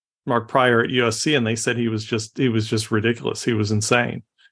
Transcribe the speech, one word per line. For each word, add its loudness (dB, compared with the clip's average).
Mark -2
Pryor 4
at -4
U 2
S -2
C, 0
and 2
they 0
said -2
he -2
was -4
just, -6
he 2
was 0
just -2
ridiculous. -2
He 0
was 0
insane, 0